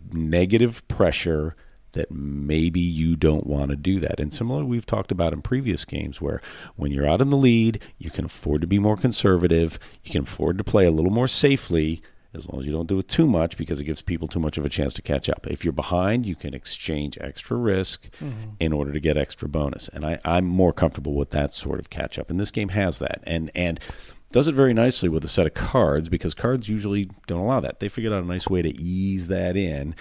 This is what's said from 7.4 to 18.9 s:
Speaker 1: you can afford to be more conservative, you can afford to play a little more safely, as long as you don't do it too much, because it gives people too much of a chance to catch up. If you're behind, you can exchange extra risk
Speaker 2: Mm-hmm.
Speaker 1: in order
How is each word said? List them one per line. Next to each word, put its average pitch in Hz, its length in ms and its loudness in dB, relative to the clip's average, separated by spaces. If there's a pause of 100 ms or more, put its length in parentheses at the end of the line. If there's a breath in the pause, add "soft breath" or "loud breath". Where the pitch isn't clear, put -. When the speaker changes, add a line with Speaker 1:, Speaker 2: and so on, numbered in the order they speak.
Speaker 1:
you 82 120 -10
can 78 160 -4
afford 76 360 -2
to 85 40 0
be 101 120 2
more 104 180 4
conservative, 87 800 4 (260 loud breath)
you - 80 -10
can 76 100 0
afford 80 360 -2
to 104 60 -4
play 98 220 6
a 85 40 8
little 80 200 2
more 120 180 2
safely, 82 720 2 (340 soft breath)
as 78 140 -12
long 67 120 -8
as 67 60 -8
you 73 60 -2
don't 80 160 -4
do 95 100 0
it 95 100 -4
too 165 180 4
much, 85 320 2
because 78 220 -4
it 71 40 -6
gives 73 180 -6
people 82 260 -4
too 87 120 -4
much 78 180 -2
of 73 60 -2
a 71 60 -2
chance 69 240 -2
to - 80 -8
catch 69 260 -2
up. - 180 -4
If 73 180 -6
you're 80 80 0
behind, 92 520 0
you 92 120 -4
can 67 180 -10
exchange 73 640 -6
extra 71 360 -8
risk 95 520 -2 (120)
Speaker 2:
Mm-hmm. 110 300 -10 (100)
Speaker 1:
in 80 120 2
order 71 200 -2